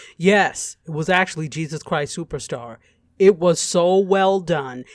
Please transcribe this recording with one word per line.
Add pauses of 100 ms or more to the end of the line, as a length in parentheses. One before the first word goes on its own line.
(160)
Yes,
it
was
actually
Jesus
Christ
Superstar. (400)
It
was
so
well
done, (100)